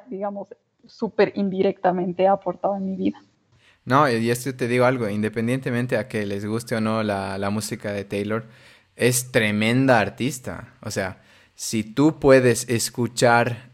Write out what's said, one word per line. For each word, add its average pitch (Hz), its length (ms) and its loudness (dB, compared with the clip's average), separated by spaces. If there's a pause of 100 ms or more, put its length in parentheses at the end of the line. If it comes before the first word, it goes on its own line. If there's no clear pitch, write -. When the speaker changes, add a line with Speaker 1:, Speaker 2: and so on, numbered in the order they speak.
Speaker 1:
digamos, 202 400 -10 (380)
súper - 500 0
indirectamente 185 920 0
ha 196 40 6
aportado 196 440 -2
en 196 100 -8
mi 190 100 -6
vida. 190 240 -4 (640)
Speaker 2:
No, 139 240 4
y 117 220 0
esto 123 240 -4
te 127 140 -4
digo 123 160 4
algo, 123 240 2
independientemente 120 920 -2
a 107 100 -4
que 107 180 -4
les 101 200 -6
guste 117 300 -4
o 110 40 -2
no 110 220 -2
la, 98 360 -4
la 101 120 -2
música 107 420 -6
de 101 120 -6
Taylor, 104 400 -4 (520)
es 123 360 0
tremenda 113 680 4
artista. 98 720 -6 (100)
O 107 80 -10
sea, 98 280 -6 (380)
si - 280 -4
tú 151 360 0
puedes 131 480 6
escuchar, 120 1040 0